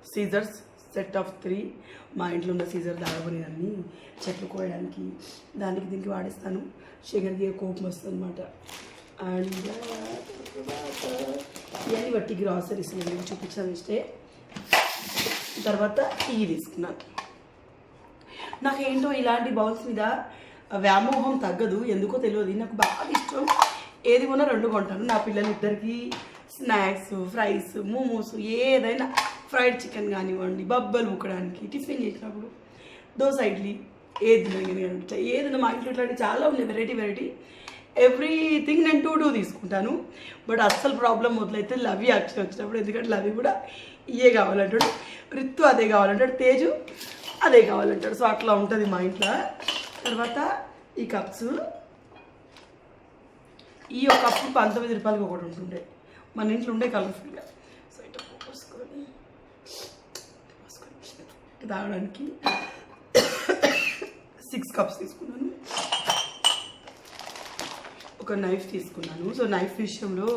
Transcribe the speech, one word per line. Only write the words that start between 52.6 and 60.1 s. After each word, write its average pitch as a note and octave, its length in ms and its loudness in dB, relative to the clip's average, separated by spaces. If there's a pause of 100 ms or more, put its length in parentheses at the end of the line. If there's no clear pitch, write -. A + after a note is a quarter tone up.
ఈ C4 40 0 (100)
ఒక - 120 6
కప్పు A#3 220 2 (120)
పంతొమ్మిది A3+ 400 2
రూపాయలకి G#3+ 300 0
ఒకటి F3 200 -6
ఉంటుండే F3+ 320 -10 (560)
మన G#3+ 200 0
ఇంట్లో A#3+ 180 -4
ఉండే A#3 200 0
కలర్ఫుల్గా. - 500 -4 (500)
So - 140 -20
ఇట్లా - 140 -18 (220)
పోసుకొని, - 580 -16 (1600)